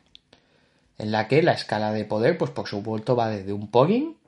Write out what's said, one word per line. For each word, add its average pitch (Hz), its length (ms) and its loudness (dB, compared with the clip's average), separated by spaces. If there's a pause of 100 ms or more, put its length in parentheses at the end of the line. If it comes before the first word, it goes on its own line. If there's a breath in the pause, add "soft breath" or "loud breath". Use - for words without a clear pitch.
(1000 soft breath)
en 107 140 -4
la 110 160 0
que 147 140 4
la 156 100 4
escala 107 400 -2
de 107 120 -2
poder, 113 340 2
pues 143 120 -2
por 110 180 -8
supuesto, 110 480 -4
va 113 140 0
desde 101 240 -6
un 104 160 -8
Pogin 220 460 2 (120)